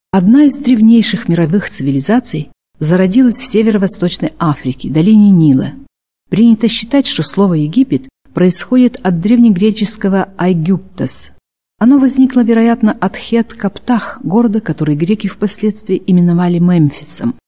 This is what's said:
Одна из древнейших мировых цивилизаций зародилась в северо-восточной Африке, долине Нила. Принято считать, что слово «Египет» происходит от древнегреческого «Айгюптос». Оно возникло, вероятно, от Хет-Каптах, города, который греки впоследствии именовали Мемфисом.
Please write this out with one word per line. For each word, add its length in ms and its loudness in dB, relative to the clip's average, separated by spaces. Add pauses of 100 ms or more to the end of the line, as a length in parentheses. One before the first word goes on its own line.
(100)
Одна 360 4
из 100 0
древнейших 720 2
мировых 420 -2
цивилизаций 800 -4 (320)
зародилась 560 2
в 100 -6
северо-восточной 920 -2
Африке, 500 -4
долине 400 4
Нила. 380 4 (640)
Принято 360 2
считать, 400 -2
что 160 -6
слово 320 -2
«Египет» 540 -2 (260)
происходит 720 0
от 160 -2
древнегреческого 1160 0
«Айгюптос». 960 -4 (480)
Оно 220 4
возникло, 420 2
вероятно, 480 2
от 240 -4
Хет-Каптах, 1120 -4
города, 360 0
который 360 -4
греки 320 -2
впоследствии 800 -6
именовали 500 2
Мемфисом. 800 -2 (120)